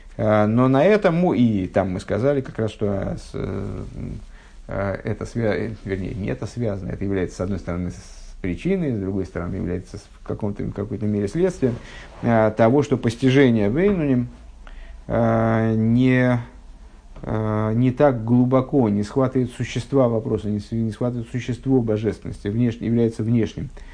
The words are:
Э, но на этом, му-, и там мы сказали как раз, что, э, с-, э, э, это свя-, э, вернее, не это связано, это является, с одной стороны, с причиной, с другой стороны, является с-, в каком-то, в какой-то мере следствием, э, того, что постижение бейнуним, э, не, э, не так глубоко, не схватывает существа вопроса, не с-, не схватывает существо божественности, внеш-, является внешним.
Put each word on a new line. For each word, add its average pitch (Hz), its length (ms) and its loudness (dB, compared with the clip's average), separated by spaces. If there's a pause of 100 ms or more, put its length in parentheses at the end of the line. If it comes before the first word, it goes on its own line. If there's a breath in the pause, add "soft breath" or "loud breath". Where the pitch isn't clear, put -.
(160 loud breath)
Э, 107 300 4
но 123 220 4
на 135 160 4
этом, 190 320 4
му-, 175 180 2
и 104 320 2
там 95 240 0
мы 92 80 -4
сказали 135 420 0
как 131 200 -8
раз, 110 100 -2
что, - 160 -4
э, 98 300 -2
с-, - 180 -14
э, 101 480 -6 (880 soft breath)
э, 98 340 -4
это 107 220 -6
свя-, 107 320 -2
э, 107 140 -4 (140)
вернее, 95 300 -6
не 98 140 -6
это 127 180 -6
связано, 98 440 -6
это 90 140 -6
является, 95 320 -2
с - 40 -6
одной 92 180 -4
стороны, 87 320 -6
с - 500 -16
причиной, 151 520 -2
с 110 60 -2
другой 95 280 -2
стороны, 92 300 -6
является 90 420 -6
с-, - 100 -20 (140)
в - 40 -18
каком-то, - 360 -4
в - 100 -6
какой-то 104 320 -6
мере 104 240 0
следствием, 160 460 -2 (480 loud breath)
э, 110 340 4
того, 120 260 6
что - 140 0
постижение 120 720 4
бейнуним, 143 600 2 (800 loud breath)
э, 113 680 2
не, 123 640 4 (800 loud breath)
э, 107 520 0
не 123 160 4
так 127 340 2
глубоко, 127 640 4
не 104 140 2
схватывает 127 480 0
существа 127 580 0
вопроса, 110 400 -2
не 104 120 -2
с-, - 120 -12
не 113 200 -2
схватывает 120 360 -4
существо 127 540 0
божественности, 107 640 -2
внеш-, 113 300 0
является 117 440 0
внешним. 117 460 0 (240 loud breath)